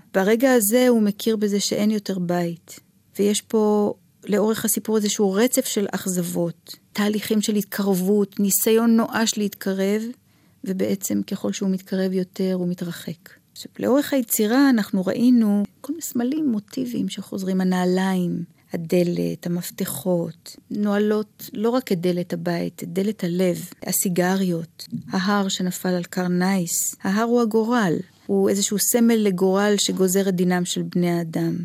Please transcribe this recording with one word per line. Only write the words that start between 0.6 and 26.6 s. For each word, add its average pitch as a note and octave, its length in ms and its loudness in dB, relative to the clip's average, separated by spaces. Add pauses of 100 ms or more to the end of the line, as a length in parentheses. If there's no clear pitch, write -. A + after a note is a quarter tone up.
הוא A3+ 140 6
מכיר G#3+ 340 0
בזה G#3 240 0
שאין G#3+ 300 0
יותר G3+ 280 -2
בית, F3 640 -4 (380)
ויש G3+ 220 2
פה G#3 540 2 (340)
לאורך G#3 360 0
הסיפור G#3+ 320 0
איזשהו G#3 360 0
רצף B3 340 2
של G3+ 260 -2
אכזבות, F3 840 -4 (160)
תהליכים G#3 480 0
של G#3+ 140 0
התקרבות, G3+ 840 0
ניסיון A3+ 560 4
נואש A3 420 0
להתקרב, G3+ 640 -2 (640)
ובעצם G3 580 -2
ככל G3+ 300 -6
שהוא G3 180 -2
מתקרב F#3+ 420 -2
יותר F#3 420 -2
הוא F3+ 140 -2
מתרחק. F3 640 -8 (220)
עכשיו, - 260 -18
לאורך A#3+ 340 0
היצירה C4 580 2
אנחנו G3 360 0
ראינו G#3+ 580 4 (160)
כל - 120 -8
מיני E4 100 -10
סמלים, C4 480 -2
מוטיבים A3 580 -4
שחוזרים, F#3+ 520 -4
הנעליים, F#3 840 0 (280)
הדלת, E3+ 720 0
המפתחות, F3 1120 -4 (140)
נועלות G#3 800 -2
לא G#3+ 180 -2
רק B3+ 220 0
את E3+ 80 0
דלת F3 320 -2
הבית, F3 500 -4
את F3 100 -10
דלת G3 320 -2
הלב, F3 460 0 (160)
הסיגריות, F3+ 1040 -2 (240)
ההר G3 360 0
שנפל F#3 400 -4
על F3+ 160 0
קרנייס. F3+ 960 -2